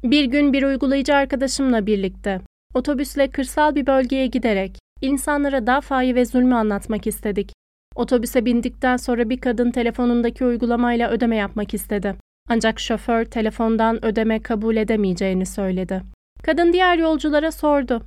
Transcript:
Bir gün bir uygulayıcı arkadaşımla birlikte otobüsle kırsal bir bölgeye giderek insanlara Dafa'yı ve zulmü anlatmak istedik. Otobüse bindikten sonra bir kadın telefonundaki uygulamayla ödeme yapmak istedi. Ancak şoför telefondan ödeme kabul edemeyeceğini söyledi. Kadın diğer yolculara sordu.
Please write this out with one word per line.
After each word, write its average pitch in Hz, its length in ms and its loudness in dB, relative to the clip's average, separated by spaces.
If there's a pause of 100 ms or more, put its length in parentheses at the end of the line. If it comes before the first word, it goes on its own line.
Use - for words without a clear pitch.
Bir 277 220 2
gün 277 280 2
bir 269 100 2
uygulayıcı 277 520 0
arkadaşımla 269 680 0
birlikte 196 560 -2 (320)
otobüsle 277 580 -2
kırsal 294 440 0
bir 285 120 0
bölgeye 269 400 2
giderek 214 500 -2 (240)
insanlara 277 640 0
Dafa'yı 254 480 0
ve 247 100 4
zulmü 247 300 2
anlatmak 214 520 -2
istedik. 202 460 -4 (420)
Otobüse 240 500 0
bindikten 247 520 0
sonra 240 320 -2
bir 254 120 -4
kadın 240 300 0
telefonundaki 240 760 0
uygulamayla 240 640 2
ödeme 233 260 2
yapmak 202 380 -4
istedi. 202 420 -4 (340)
Ancak 220 300 0
şoför 226 460 -2
telefondan 226 800 0
ödeme 220 360 0
kabul 220 340 -2
edemeyeceğini 196 720 0
söyledi. 185 560 -4 (420)
Kadın 339 300 2
diğer 359 240 4
yolculara 311 540 2
sordu. 285 560 0